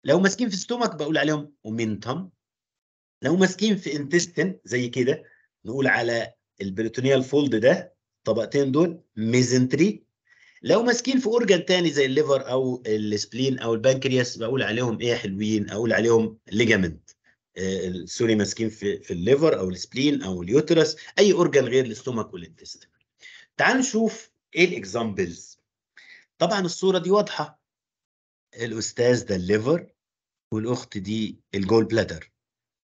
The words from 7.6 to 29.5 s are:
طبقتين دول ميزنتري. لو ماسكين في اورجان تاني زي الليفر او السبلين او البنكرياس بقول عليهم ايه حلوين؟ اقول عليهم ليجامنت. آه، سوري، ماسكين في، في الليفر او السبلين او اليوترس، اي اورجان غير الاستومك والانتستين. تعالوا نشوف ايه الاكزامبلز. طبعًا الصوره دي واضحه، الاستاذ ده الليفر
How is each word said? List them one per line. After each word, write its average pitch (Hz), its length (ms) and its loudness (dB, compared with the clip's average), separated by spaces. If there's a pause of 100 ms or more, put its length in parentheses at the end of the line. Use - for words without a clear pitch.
طبقتين 131 480 0
دول 170 300 0 (140)
ميزنتري. 127 920 2 (560)
لو 190 220 2
ماسكين 247 360 0
في 208 80 -2
اورجان 214 380 2
تاني 180 260 2
زي 139 140 2
الليفر 135 460 0
او 127 360 -2
السبلين 107 720 -2
او 117 140 -2
البنكرياس 127 640 0
بقول 117 260 -2
عليهم 113 380 -2
ايه 120 140 0
حلوين؟ 104 540 -2
اقول 110 240 -2
عليهم 113 440 2 (140)
ليجامنت. 98 580 2 (480)
آه، 92 480 -6
سوري، 113 300 0
ماسكين 107 340 -2
في، 101 300 -6
في - 140 -10
الليفر 131 460 2
او 92 100 -2
السبلين 131 540 -2
او 90 200 -6
اليوترس، 151 520 2 (240)
اي 196 140 6
اورجان 143 320 4
غير 123 200 2
الاستومك 110 480 -8
والانتستين. - 560 -18 (680)
تعالوا 247 240 2
نشوف 220 500 -2 (240)
ايه 170 100 6
الاكزامبلز. 98 920 -6 (800)
طبعًا 196 240 0
الصوره 185 360 0
دي 175 140 -2
واضحه، 202 500 -2 (960)
الاستاذ 117 680 -2
ده 101 100 -2
الليفر 107 520 0 (680)